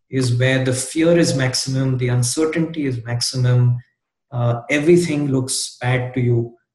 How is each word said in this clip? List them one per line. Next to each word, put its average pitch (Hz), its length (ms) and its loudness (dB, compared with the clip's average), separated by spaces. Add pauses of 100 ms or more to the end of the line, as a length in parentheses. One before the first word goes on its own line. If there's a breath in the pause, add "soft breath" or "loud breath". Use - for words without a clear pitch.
is 123 260 0
where 131 300 2
the 127 80 0
fear 165 420 0
is 165 220 2
maximum, 131 640 -2
the 123 80 -2
uncertainty 156 800 0
is 117 180 -4
maximum, 123 720 0 (540 loud breath)
uh, 120 300 -2 (100)
everything 151 560 2
looks 131 520 -4
bad 123 360 -2
to 127 40 -2
you, 120 380 0 (180)